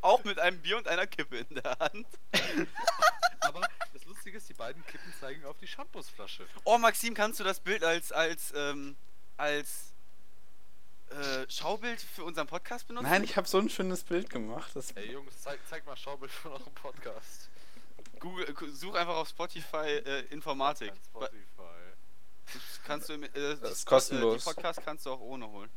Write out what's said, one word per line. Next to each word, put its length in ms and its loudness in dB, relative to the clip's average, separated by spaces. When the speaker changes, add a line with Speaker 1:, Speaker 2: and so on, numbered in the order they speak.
Speaker 1:
Auch 220 10
mit 160 0
einem 220 4
Bier 160 2
und 100 -2
einer 200 4
Kippe 320 -2
in 60 -6
der 240 -2
Hand. 280 0
<laughs> 360 2
Speaker 2:
Aber 200 0
das 120 -6
Lustige 320 -6
ist, 120 -6
die 40 -6
beiden 340 -4
Kippen 320 -4
zeigen 260 -4
auf 120 -4
die 100 -4
Shampoosflasche. 800 -4
Speaker 1:
Oh, 160 10
Maxim, 340 6
kannst 260 2
du 40 0
das 160 4
Bild 240 2
als, 280 4
als, 440 2
ähm, 400 -2
als, 540 0
äh, 380 -2
Schaubild 520 0
für 220 -4
unseren 240 -2
Podcast 400 -4
benutzen? 220 -2
Speaker 3:
Nein, 140 8
ich 140 0
hab 100 2
so 120 6
ein 100 4
schönes 340 0
Bild 260 0
gemacht. 460 -4
Das 180 -4
Speaker 2:
Ey, 180 -6
Jungs, 300 -6
zeig, 180 -4
zeig 160 -4
mal 100 -6
Schaubild 360 -4
von 220 -4
eurem 200 -4
Podcast. 760 -4
Speaker 1:
Google, 340 -2
gu-, 140 -4
such 280 -4
einfach 200 2
auf 140 0
Spotify, 580 -2
äh, 200 0
Informatik. 640 0
Speaker 2:
Kein 160 -4
Spotify. 760 -6
Speaker 1:
Das 300 -4
kannst 260 -2
du 40 -2
im, 100 -4
äh, 100 -6
Speaker 3:
Das 200 0
ist 100 -4
Speaker 1:
die 200 -2
Spo-, 120 -4
Speaker 3:
kostenlos. 400 6
Speaker 1:
äh, 40 -2
die 40 -4
Podcasts 400 0
kannst 220 -4
du 80 -4
auch 80 -6
ohne 260 -6
holen. 280 -8